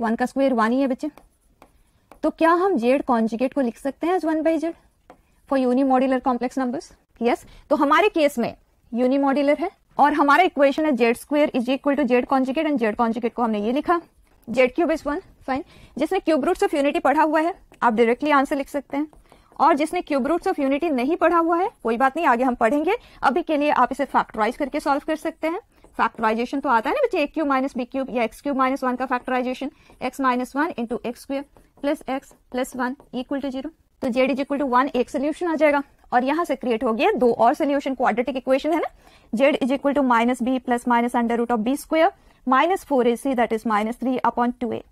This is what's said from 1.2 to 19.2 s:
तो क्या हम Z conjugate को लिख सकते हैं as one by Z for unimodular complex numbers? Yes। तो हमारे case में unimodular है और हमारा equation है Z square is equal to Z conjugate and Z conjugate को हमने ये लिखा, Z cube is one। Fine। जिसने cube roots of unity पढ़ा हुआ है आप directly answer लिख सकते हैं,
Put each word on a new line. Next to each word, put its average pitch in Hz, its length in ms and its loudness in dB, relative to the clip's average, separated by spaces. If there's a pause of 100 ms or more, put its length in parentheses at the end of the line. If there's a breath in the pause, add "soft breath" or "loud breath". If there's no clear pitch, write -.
तो 302 80 0
क्या 320 220 2
हम 359 260 2
Z 247 320 2
conjugate 233 440 0
को 285 60 0
लिख 240 180 -4
सकते 277 280 -6
हैं 359 120 0
as 320 60 -4
one 320 220 -2
by 330 160 2
Z 339 100 -4 (760)
for 269 100 0
unimodular 262 640 2
complex 254 360 -2
numbers? 262 320 -6 (300)
Yes। 240 240 0 (260 soft breath)
तो 294 60 4
हमारे 311 320 4
case 294 300 0
में 208 160 -4 (380)
unimodular 277 680 2
है 349 100 -4 (280)
और 285 160 4
हमारा 294 280 4
equation 294 440 2
है 302 60 2
Z 233 260 2
square 294 340 0
is 247 160 -2
equal 277 280 0
to 294 140 0
Z 247 160 2
conjugate 269 420 0
and 269 140 0
Z 214 140 0
conjugate 233 360 -2
को 233 100 -4
हमने 220 180 0
ये 220 120 -2
लिखा, 330 280 0 (480)
Z 254 200 2 (100)
cube 320 140 2
is 311 140 -4
one। 311 140 -4 (280)
Fine। 269 140 -4 (360 soft breath)
जिसने 320 220 -2
cube 311 240 0
roots 359 200 0
of 381 100 -2
unity 285 280 0
पढ़ा 294 200 2
हुआ 311 180 2
है 339 140 -2 (280)
आप 226 120 2
directly 240 380 2
answer 285 240 2
लिख 277 120 -6
सकते 277 280 -8
हैं, 302 100 -2 (540 soft breath)